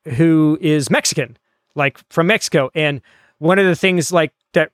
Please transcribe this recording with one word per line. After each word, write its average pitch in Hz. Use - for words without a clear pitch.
who 156
is 151
Mexican, 156
like, 143
from 170
Mexico. 160
And 147
one 175
of 196
the 175
things, 180
like, 165
that 156